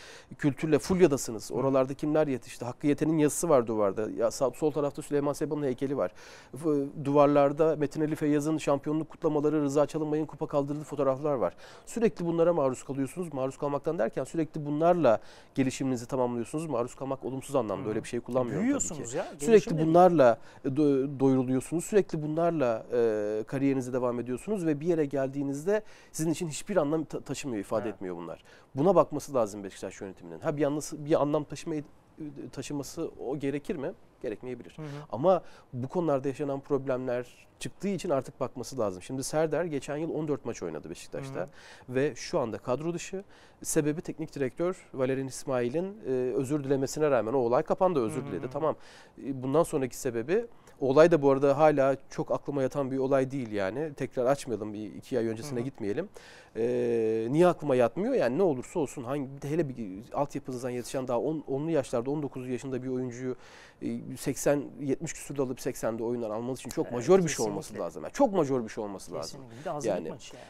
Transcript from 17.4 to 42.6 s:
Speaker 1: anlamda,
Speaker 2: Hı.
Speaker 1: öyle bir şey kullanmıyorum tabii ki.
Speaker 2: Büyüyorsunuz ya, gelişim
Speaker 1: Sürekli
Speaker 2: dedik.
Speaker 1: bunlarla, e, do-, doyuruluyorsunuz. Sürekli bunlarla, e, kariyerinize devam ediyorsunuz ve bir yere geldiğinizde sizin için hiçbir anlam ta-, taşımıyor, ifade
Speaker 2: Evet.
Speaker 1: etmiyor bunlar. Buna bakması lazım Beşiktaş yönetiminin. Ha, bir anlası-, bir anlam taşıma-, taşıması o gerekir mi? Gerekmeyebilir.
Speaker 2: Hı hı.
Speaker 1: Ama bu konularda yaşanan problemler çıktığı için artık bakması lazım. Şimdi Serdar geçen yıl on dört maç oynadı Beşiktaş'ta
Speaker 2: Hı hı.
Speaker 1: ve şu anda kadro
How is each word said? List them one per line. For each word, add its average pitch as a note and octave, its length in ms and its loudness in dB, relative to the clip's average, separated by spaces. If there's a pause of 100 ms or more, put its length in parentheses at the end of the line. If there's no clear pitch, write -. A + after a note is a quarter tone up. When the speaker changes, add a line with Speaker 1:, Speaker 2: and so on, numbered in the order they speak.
Speaker 1:
anlamda, G#2 300 0
Speaker 2:
Hı. G#2+ 40 -2
Speaker 1:
öyle A2 140 -2
bir - 60 -12
şey A#2+ 100 -4
kullanmıyorum A#2+ 420 -2
tabii C4+ 180 2
ki. - 100 -2
Speaker 2:
Büyüyorsunuz C3 240 -8
ya, E3 100 -4
gelişim E3+ 220 -10
Speaker 1:
Sürekli G3+ 320 8
Speaker 2:
dedik. D#3+ 100 2
Speaker 1:
bunlarla, D#3+ 500 8 (280)
e, - 20 -4
do-, C#3 180 2 (340)
doyuruluyorsunuz. C3 680 2
Sürekli F#3 360 2
bunlarla, D3+ 720 0
e, G#2+ 540 2
kariyerinize C3+ 460 0
devam B2 260 0
ediyorsunuz B2+ 460 -4
ve D3+ 140 2
bir D3+ 80 -4
yere D#3+ 180 2
geldiğinizde C#3 760 -2 (300)
sizin D#3+ 200 0
için D#3+ 160 -2
hiçbir E3 300 -4
anlam D#3 260 2
ta-, - 180 -8
taşımıyor, B2+ 380 -6
ifade G#2+ 240 -2
Speaker 2:
Evet. G#2+ 120 -6
Speaker 1:
etmiyor F2+ 200 -8
bunlar. E2 280 -10 (320)
Buna E3+ 200 4
bakması D3 380 2
lazım G#2+ 300 0
Beşiktaş F#2+ 380 -10
yönetiminin. F2 380 -12
Ha, C#3+ 180 -4
bir D3 60 0
anlası-, D3 420 -4
bir C#3+ 160 2
anlam D3 220 2
taşıma-, D3+ 400 -8 (680)
taşıması C#3+ 600 -8 (160)
o C#3 120 -4
gerekir C#3 360 -4
mi? D3+ 160 -6 (300)
Gerekmeyebilir. A#2 560 -8
Speaker 2:
Hı D#3 40 -12
hı. D#3 40 -10 (260)
Speaker 1:
Ama D#3+ 300 4 (320)
bu B2+ 140 -6
konularda D3 400 0
yaşanan C#3 320 -4
problemler B2+ 880 -4 (120)
çıktığı - 280 -8
için F#3+ 220 -2
artık C3+ 300 0
bakması B2 400 -6
lazım. F#2+ 220 0
Şimdi C3 220 -6
Serdar D#3 420 0
geçen D3 320 -4
yıl D#3 160 -4
on D3+ 140 -4
dört C#3 180 -4
maç A2+ 180 -6
oynadı D#2 260 -8
Beşiktaş'ta C3+ 500 -10
Speaker 2:
Hı F2+ 40 -4
hı. - 40 -6 (420)
Speaker 1:
ve C3 260 0
şu - 240 -4
anda A2+ 180 -2
kadro C#3 360 -2